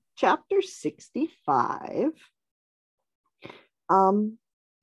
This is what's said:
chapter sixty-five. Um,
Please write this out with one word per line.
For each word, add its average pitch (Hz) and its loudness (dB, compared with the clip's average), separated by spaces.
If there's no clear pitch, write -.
chapter - 0
sixty-five. - -4
Um, 202 2